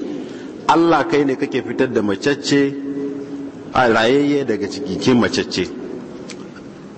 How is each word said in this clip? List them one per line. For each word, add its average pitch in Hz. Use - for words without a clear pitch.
Allah 160
kai 143
ne 135
kake 135
fitar 117
da 113
macecce, 139
a 127
rayayye 135
daga 101
cikin -
macecce. 92